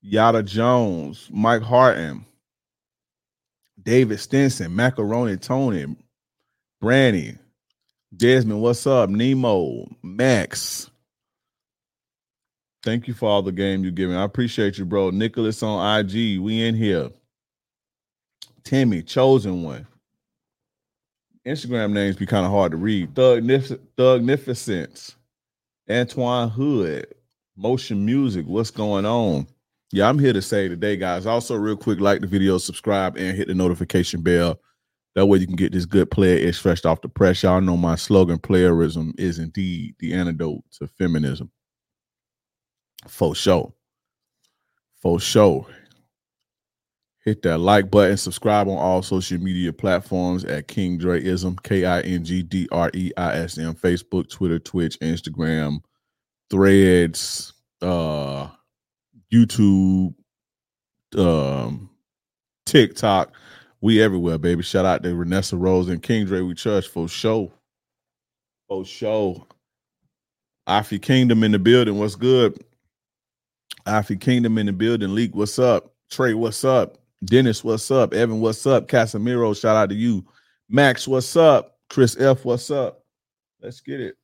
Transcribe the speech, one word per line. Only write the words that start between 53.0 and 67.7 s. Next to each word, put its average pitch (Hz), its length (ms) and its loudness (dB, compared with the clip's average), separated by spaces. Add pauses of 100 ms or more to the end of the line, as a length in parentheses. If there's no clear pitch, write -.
I 85 200 -4
S 85 200 -8
M, 80 180 -8
Facebook, 87 540 -2
Twitter, 85 300 -4
Twitch, 82 400 -6
Instagram, 80 800 -4 (720)
Threads, 95 1040 4 (280)
uh, 76 680 -4 (840)
YouTube, 98 800 4 (1040)
um, 71 720 -2 (760)
TikTok. 104 680 2 (480)
We 110 200 4
everywhere, 87 380 2
baby. 85 240 0
Shout 95 240 0
out 90 160 0
to 90 60 -6
Renessa 87 520 -4
Rose 92 280 0
and 85 120 -6
King 110 260 -2
Dre. 92 160 -2
We 90 120 -6
trust 101 360 -4
for 85 180 -8
show. 92 440 -4 (1160)